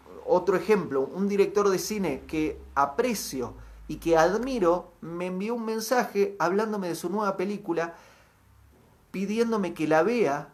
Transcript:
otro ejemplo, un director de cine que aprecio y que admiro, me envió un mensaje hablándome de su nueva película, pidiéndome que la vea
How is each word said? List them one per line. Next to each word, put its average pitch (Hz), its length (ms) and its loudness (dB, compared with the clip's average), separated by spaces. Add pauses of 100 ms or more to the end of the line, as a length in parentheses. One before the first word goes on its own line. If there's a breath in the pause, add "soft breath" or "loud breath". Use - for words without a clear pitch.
(320)
otro 180 240 4
ejemplo, 175 440 2
un 175 260 -2
director 196 440 4
de 185 100 2
cine 180 480 -2
que 156 340 -2 (140)
aprecio 143 800 -2 (340 loud breath)
y 156 80 -8
que 165 200 2
admiro, 180 840 2
me 170 260 -8
envió 196 300 -4
un 233 80 -6
mensaje 220 760 0
hablándome 202 480 0
de 170 80 -4
su 170 160 -6
nueva 196 260 -2
película, 170 600 -4 (1120 loud breath)
pidiéndome 208 640 0
que 156 140 -2
la 160 160 6
vea 170 500 0